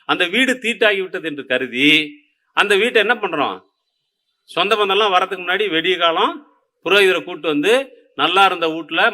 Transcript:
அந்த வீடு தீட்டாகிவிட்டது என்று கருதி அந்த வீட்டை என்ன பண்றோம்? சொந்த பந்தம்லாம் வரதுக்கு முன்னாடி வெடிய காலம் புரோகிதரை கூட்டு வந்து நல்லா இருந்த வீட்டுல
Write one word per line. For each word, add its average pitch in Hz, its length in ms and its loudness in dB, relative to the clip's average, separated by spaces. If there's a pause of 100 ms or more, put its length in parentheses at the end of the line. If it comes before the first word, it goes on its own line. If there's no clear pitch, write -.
அந்த 175 180 0
வீடு 247 260 0
தீட்டாகிவிட்டது 196 800 -2
என்று 135 160 -10
கருதி 127 440 0 (640)
அந்த 202 200 2
வீட்டை 233 240 0
என்ன 220 140 2
பண்றோம்? 147 420 -4 (920)
சொந்த 190 260 -2
பந்தம்லாம் 202 380 0
வரதுக்கு 185 300 -2
முன்னாடி 196 240 -2
வெடிய 165 300 0
காலம் 180 360 0 (520)
புரோகிதரை 185 360 2
கூட்டு 170 260 -12
வந்து 156 260 0 (400)
நல்லா 175 300 2
இருந்த 170 240 0
வீட்டுல 160 320 -4 (140)